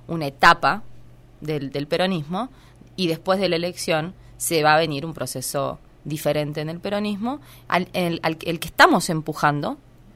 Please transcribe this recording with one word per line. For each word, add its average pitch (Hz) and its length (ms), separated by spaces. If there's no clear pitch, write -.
una 160 180
etapa 165 560
del, 147 300
del 143 160
peronismo, 180 640
y 185 120
después 160 320
de 185 80
la 170 80
elección 170 580
se 160 260
va 151 120
a 151 40
venir 156 280
un 160 80
proceso 135 640
diferente 151 560
en 151 80
el 170 120
peronismo, 208 600
al, 175 240
el, 170 300
al, 160 200
el 165 180
que - 80
estamos 277 420
empujando, 156 680